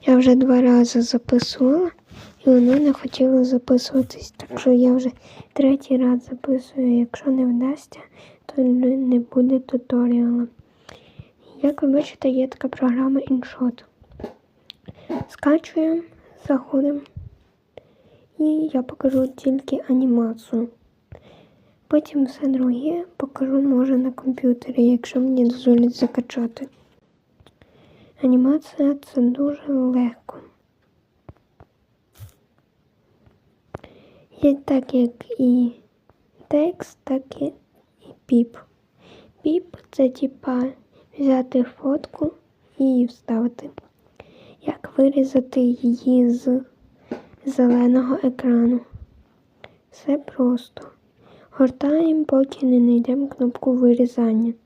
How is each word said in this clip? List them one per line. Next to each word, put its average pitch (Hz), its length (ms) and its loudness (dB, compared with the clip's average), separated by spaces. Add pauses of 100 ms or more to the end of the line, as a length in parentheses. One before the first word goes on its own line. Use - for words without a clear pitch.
я 254 120 6
вже 254 180 6
два 254 260 4
рази 240 400 4
записувала, 254 880 0 (540)
і 277 40 4
воно 247 260 6
не 294 180 2
хотіло 262 500 0
записуватись, 254 880 -2
так - 280 -14
що 254 120 2
я 247 220 6
вже 254 160 0 (440)
третій 277 440 0
раз 247 280 0
записую, 254 760 -2
якщо 240 320 -4
не 262 140 0
вдасться, 247 540 -4 (460)
то - 160 -4
не, 254 360 2
не 247 220 0
буде 254 400 0
туторіалу. 240 880 -2 (1120)
Як 285 200 -2
ви 294 60 0
бачите, 277 420 -2
є 262 180 0
така - 200 -10
програма 262 520 -2
іншот. 247 680 -6 (1400)
Скачуємо, 320 720 -2 (460)
заходимо, 285 520 -2 (1400)
і 311 340 -2
я 254 100 -2
покажу 262 440 -2
тільки 269 520 -4 (100)
анімацію. 233 800 -2 (1200)
Потім 302 360 0
все 277 220 -6
друге 262 580 -2 (120)
покажу, 269 440 -4
може, 269 360 0
на 254 140 -2
комп'ютері, 247 720 -2
якщо 240 360 0
мені 254 260 0
дозволять 240 500 2
закачати. 240 720 -6 (1600)
Анімація — 277 720 0 (180)
це 262 80 0
дуже 285 520 -2
легко. 254 680 -2 (4000)
Є 285 140 4
так, 269 380 -4
як 247 460 -2
і 247 320 2 (760)
текст, 320 560 -2
так 262 380 -8
і, 277 40 -4 (560)
і - 120 -20 (120)
піп. 233 320 0 (840)
Піп — 330 340 -4 (160)
це, 262 180 0
типа, 254 540 -6 (560)
взяти 262 440 0
фотку - 680 -6 (460)
і 277 60 -2
її 254 220 2
вставити. 240 640 -6 (920)
Як - 360 -10
вирізати 269 640 0
її 247 680 2
з 247 320 -2 (840)
зеленого 247 800 2
екрану? 240 560 0 (1120)
Все - 260 -4
просто. - 760 -4 (680)
Гортаємо, 302 640 0
поки 269 400 -2
не 254 140 4
знайдемо 240 480 2
кнопку 254 460 -4
вирізання. 240 800 2 (120)